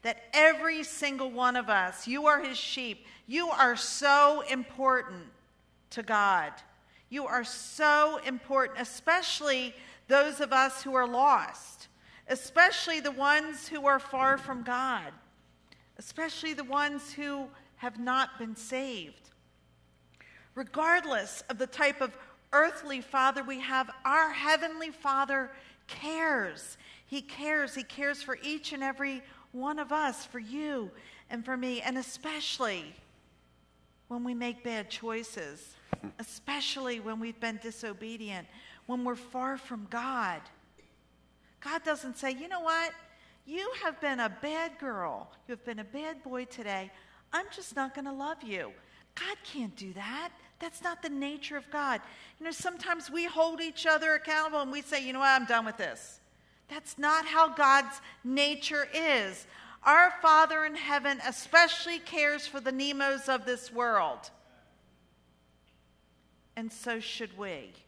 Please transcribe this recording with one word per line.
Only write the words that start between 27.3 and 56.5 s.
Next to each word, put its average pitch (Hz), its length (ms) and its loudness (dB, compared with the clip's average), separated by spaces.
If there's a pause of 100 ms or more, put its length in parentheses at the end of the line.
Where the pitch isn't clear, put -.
He 262 80 -8
cares 285 400 -4
for 269 180 -6
each 302 320 -6
and 269 100 -6
every 269 380 -4 (300)
one 269 260 -4
of 285 140 -6
us, 294 340 -2
for - 140 -12
you 254 500 -6 (400)
and 233 160 -8
for 262 100 -4
me, 247 260 -4
and 254 140 -4
especially 254 960 -6 (1160)
when 240 160 -6
we 247 100 -4
make 240 300 -6
bad 220 260 -6
choices, 226 840 -8 (200)
<laughs> - 240 -14
especially 269 800 -6
when 220 200 -6
we've 226 200 -8
been 226 220 -4
disobedient, 220 840 -10 (400)
when 247 160 -4
we're 247 120 -2
far 254 440 -6
from 220 320 -10
God. 233 500 -4 (1200)
God 320 240 -6
doesn't 294 340 -4
say, 269 140 -2
"You 269 160 -8
know 370 140 -6
what? 330 320 0 (520)
You 370 260 -6 (120)
have 320 180 -4
been 269 200 0
a 226 80 0
bad 320 500 -6
girl. 180 500 -6 (180)
You 247 40 -12
have 240 140 -12
been 226 140 -8
a 214 40 -10
bad 285 400 -10
boy 254 220 -8
today. 202 440 -8 (420)
I'm 349 140 -2 (100)
just 359 200 -14
not 254 180 -4
gonna 277 200 -8
love 294 280 -8
you." 185 300 -8 (420)
God 392 300 -8
can't 233 320 -8
do 190 180 -12
that. 240 380 -8 (280)
That's 330 240 -10
not 349 180 -4
the 330 80 -6
nature 285 480 -6
of 285 140 -10
God. 277 300 -2 (380)
You 311 60 -14
know, 330 60 -6
sometimes 349 600 -4
we 339 140 -2
hold 330 360 2
each 330 240 -6
other 311 280 4
accountable 311 480 0
and 262 100 -4
we 285 100 -6
say, 277 220 -4
"You 254 100 -6
know 262 60 -4
what? 269 100 6
I'm 262 160 6
done 226 200 2
with 214 120 -6
this." - 420 -8 (480)